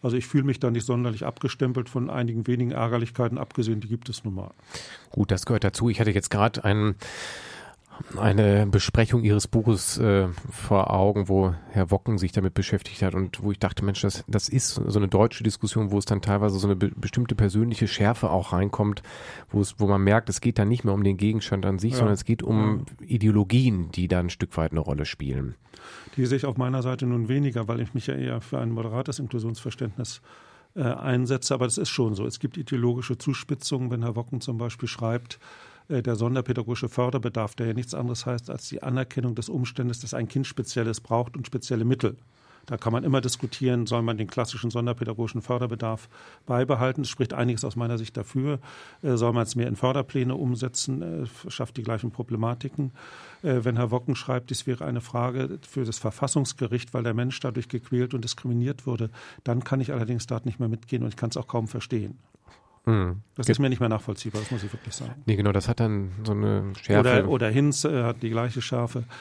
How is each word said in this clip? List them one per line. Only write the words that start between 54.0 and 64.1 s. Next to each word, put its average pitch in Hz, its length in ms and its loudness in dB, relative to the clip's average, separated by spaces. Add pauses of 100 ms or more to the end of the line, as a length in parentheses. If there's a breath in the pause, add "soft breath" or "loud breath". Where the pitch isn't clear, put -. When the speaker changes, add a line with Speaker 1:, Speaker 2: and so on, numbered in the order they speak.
Speaker 1:
schreibt, 127 360 -4
dies - 160 -6
wäre 120 180 -4
eine 120 160 -4
Frage 127 560 -2 (100)
für 135 160 -4
das 113 140 -6
Verfassungsgericht, 120 960 -2
weil 123 80 -2
der 113 140 -2
Mensch 123 240 -2
dadurch 120 300 -6
gequält 123 440 -2
und 120 100 -4
diskriminiert 120 640 -2
würde, 113 240 -2 (340 loud breath)
dann 127 200 0
kann 135 180 0
ich 117 100 -4
allerdings 117 360 -2
dort 117 180 -4
nicht 117 140 -4
mehr 117 100 0
mitgehen 117 320 -4
und 117 80 -2
ich 107 60 -8
kann's 113 220 -4
auch 127 100 -8
kaum 113 200 -2
verstehen. 110 520 -6 (640 soft breath)
Speaker 2:
Mhm. 95 320 2 (180)
Speaker 1:
Das 117 120 -6
Speaker 2:
Ge- 117 60 8
Speaker 1:
ist 110 60 0
mir 139 100 4
nicht 123 100 0
mehr 120 100 2
nachvollziehbar, 107 520 -4